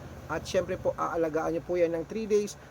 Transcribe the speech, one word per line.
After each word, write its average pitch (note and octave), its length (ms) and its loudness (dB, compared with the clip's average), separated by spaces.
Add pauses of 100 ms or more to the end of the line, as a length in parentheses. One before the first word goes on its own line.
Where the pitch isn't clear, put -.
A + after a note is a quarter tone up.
(260)
At D#3+ 160 -4
syempre F3+ 320 0
po, - 240 0
aalagaan D#3+ 560 0
nyo E3 80 -2
po F3+ 160 0
yan E3+ 160 4
ng E3 160 0
three A3 160 -4
days G#3 320 2 (120)